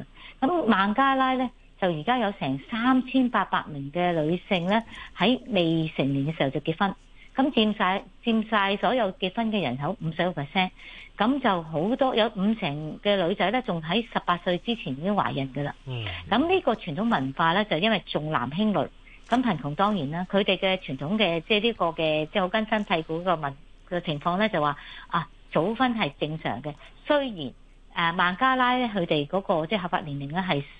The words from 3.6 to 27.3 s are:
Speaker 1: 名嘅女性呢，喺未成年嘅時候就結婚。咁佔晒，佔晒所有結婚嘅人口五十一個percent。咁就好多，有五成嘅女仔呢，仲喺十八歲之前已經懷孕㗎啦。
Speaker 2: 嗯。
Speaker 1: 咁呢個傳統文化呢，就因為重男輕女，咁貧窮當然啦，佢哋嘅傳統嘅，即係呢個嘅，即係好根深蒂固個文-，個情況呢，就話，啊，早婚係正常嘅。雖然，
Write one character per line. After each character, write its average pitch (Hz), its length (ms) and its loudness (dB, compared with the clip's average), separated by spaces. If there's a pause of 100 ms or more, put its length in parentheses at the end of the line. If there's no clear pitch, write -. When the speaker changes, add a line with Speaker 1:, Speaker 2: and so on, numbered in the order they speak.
Speaker 1:
名 143 240 -8
嘅 175 200 2 (100)
女 165 260 0
性 175 180 0
呢， 214 160 2 (340)
喺 233 220 4 (100)
未 165 480 2
成 139 160 2
年 139 140 0
嘅 160 100 -4
時 - 60 0
候 139 80 2
就 151 100 -2
結 - 200 -4
婚。 190 140 0 (420)
咁 262 160 2
佔 214 240 2
晒， 190 260 0 (220)
佔 220 240 0
晒 202 300 2
所 202 160 2
有 214 180 0
結 185 240 -4
婚 226 160 -2
嘅 208 80 0
人 127 160 -2
口 147 240 -4
五 160 100 -4
十 160 120 -2
一 180 100 0
個 156 100 -4
percent。 185 280 0 (480)
咁 254 200 2
就 196 240 2
好 160 320 0
多， 262 220 2
有 220 120 4
五 214 260 0
成 151 480 -6
嘅 196 260 2
女 196 60 0
仔 190 160 0
呢， 247 100 0
仲 175 220 -4
喺 180 280 0
十 - 140 -2
八 175 140 2
歲 180 180 0
之 233 180 -2
前 151 200 -6
已 - 80 -10
經 196 100 0
懷 131 200 0
孕 135 200 -4
㗎 143 120 -4
啦。 147 100 -6 (100)
Speaker 2:
嗯。 120 220 -6 (240)
Speaker 1:
咁 262 180 2
呢 370 140 4
個 233 120 2
傳 156 220 -6
統 208 140 0
文 135 260 0
化 165 160 4
呢， 196 140 2
就 175 100 0
因 202 140 2
為 190 160 0
重 156 260 -4
男 127 180 0
輕 202 180 0
女， 151 200 2 (400)
咁 247 140 2
貧 196 160 0
窮 147 160 -6
當 208 200 2
然 143 180 -2
啦， 175 180 -4
佢 202 140 4
哋 190 120 2
嘅 190 220 0
傳 - 180 -8
統 180 220 -2
嘅， 170 280 2
即 220 100 2
係 208 40 2
呢 226 140 0
個 180 120 0
嘅， 156 400 0
即 208 120 -4
係 - 20 2
好 180 80 0
根 220 160 0
深 214 220 0
蒂 165 160 0
固 160 200 -4
個 185 120 2
文-， 147 200 -4 (300)
個 175 160 -4
情 156 180 -4
況 175 200 0
呢， 214 100 2
就 190 140 -2
話， 147 120 2 (340)
啊， 165 200 -2 (240)
早 185 220 2
婚 247 200 2
係 196 240 -2
正 156 200 -4
常 127 240 -4
嘅。 147 100 -8 (340)
雖 285 220 2
然， 160 220 -8 (440)